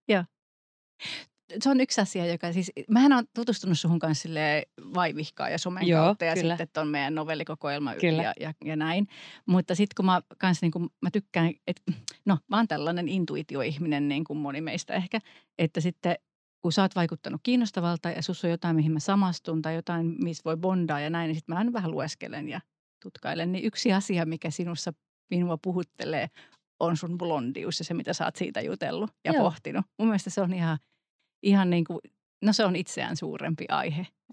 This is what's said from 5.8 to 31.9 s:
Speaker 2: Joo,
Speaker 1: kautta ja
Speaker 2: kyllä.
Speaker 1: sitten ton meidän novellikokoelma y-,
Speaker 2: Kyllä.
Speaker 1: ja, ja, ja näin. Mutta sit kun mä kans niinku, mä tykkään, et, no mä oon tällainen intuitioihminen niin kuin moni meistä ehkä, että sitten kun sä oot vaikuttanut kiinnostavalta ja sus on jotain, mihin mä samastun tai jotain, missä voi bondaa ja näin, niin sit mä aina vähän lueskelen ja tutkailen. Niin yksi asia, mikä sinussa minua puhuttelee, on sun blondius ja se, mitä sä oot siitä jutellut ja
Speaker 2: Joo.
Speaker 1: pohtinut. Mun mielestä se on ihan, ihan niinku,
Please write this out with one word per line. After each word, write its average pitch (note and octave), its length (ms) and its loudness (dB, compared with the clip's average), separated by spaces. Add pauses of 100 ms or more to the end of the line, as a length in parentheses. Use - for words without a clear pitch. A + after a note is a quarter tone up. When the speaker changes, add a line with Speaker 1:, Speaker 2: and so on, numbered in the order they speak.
Speaker 2:
Joo, D#3+ 180 6
Speaker 1:
kautta F#3+ 200 2
ja D#3+ 80 2
Speaker 2:
kyllä. E3 200 0
Speaker 1:
sitten E3 200 -4
ton D#3 140 -2
meidän D3 280 -2
novellikokoelma D3+ 800 -4
y-, - 60 -8
Speaker 2:
Kyllä. E3 240 4
Speaker 1:
ja, G#2+ 160 -2
ja, D#3 140 -6 (120)
ja D#3 100 -4
näin. E3 320 0 (380)
Mutta F3+ 300 4
sit G3+ 180 2
kun F#3+ 120 0
mä F#3 160 6 (160)
kans F3+ 240 2
niinku, E3+ 180 2 (220)
mä - 120 -2
tykkään, E3+ 380 2 (160)
et, - 140 -6 (440)
no G3 120 4 (100)
mä G3+ 100 0
oon A3+ 100 4
tällainen E3 420 -2
intuitioihminen D3 960 -2
niin C#3+ 160 0
kuin D3+ 160 -6
moni C#3+ 220 -6
meistä D#3+ 320 -6
ehkä, F#3 260 -2 (380)
että E3 240 0
sitten F3 340 0 (460)
kun E3+ 100 0
sä G3+ 100 4
oot F#3+ 140 2
vaikuttanut E3+ 480 -2
kiinnostavalta F3+ 680 0
ja E3+ 120 -4
sus E3+ 220 -6
on F3 80 2
jotain, E3+ 240 0
mihin D#3 160 4
mä D#3 80 0
samastun F3+ 640 0
tai D#3+ 140 -4
jotain, E3 480 -2
missä E3 220 -4
voi D#3+ 120 0
bondaa E3+ 420 0
ja D3 100 -2
näin, E3+ 180 0
niin D#3+ 80 -2
sit D#3+ 120 -8
mä E3 80 -4
aina A#3 180 0
vähän F3+ 180 -2
lueskelen - 580 -8
ja F#3 120 -8 (420)
tutkailen. E3+ 480 -4
Niin F#3 140 -4
yksi A3 280 2
asia, F#3 320 2
mikä D#3+ 240 -4
sinussa E3+ 440 -6 (360)
minua F3 280 0
puhuttelee, E3 720 -4 (520)
on E3+ 180 2
sun F3 200 -6
blondius D3+ 600 -4
ja D#3+ 60 -6
se, - 80 -6
mitä - 200 -4
sä - 120 -2
oot - 100 -4
siitä - 260 -4
jutellut E3+ 500 -4 (140)
ja - 80 0
Speaker 2:
Joo. B3+ 100 4
Speaker 1:
pohtinut. F#3 420 -2 (140)
Mun A3 80 2
mielestä G3+ 220 0
se G3+ 120 -2
on F3+ 120 0
ihan, E3 240 0 (640)
ihan G3 260 6
niinku, E3+ 300 2 (460)